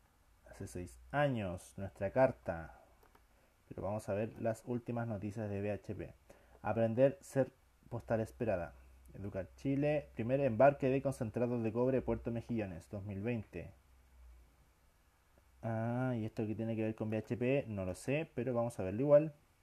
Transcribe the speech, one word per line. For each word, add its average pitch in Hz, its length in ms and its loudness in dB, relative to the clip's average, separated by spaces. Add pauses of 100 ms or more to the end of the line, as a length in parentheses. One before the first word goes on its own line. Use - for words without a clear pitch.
(500)
Hace - 160 -10
seis 90 320 -10 (120)
años, 120 640 -2
nuestra 98 360 -4
carta. 95 680 2 (880)
Pero - 140 -10
vamos 104 260 -4
a 101 60 0
ver 107 260 -2
las 113 260 -2
últimas 117 420 -4
noticias 104 400 -4
de 101 120 -2
B 104 120 0
H 101 220 -6
P. 87 200 -10 (480)
Aprender 113 580 4
ser - 300 -2 (380)
postal 113 320 -2
esperada. 98 540 -2 (400)
Educar 95 420 -8
Chile. 139 580 0
Primer 127 260 0
embarque 135 480 6
de 135 140 2
concentrados 120 640 -2
de 110 80 0
cobre 123 300 2
Puerto 117 280 -2
Mejillones, 107 600 -4
dos 101 140 -6
mil 98 160 -6
veinte. 101 520 -4 (1900)
Ah, 117 540 -2
¿y 110 80 -2
esto 113 220 -4
qué 107 80 -2
tiene 113 220 -2
que 110 60 0
ver 110 120 0
con 110 160 -4
B 110 80 0
H 107 180 -4
P? 127 300 2
No 101 180 -4
lo 90 120 -2
sé, 151 380 -2
pero 123 200 -2
vamos 117 240 0
a 98 60 -2
verlo 98 160 -2
igual. 147 340 8 (280)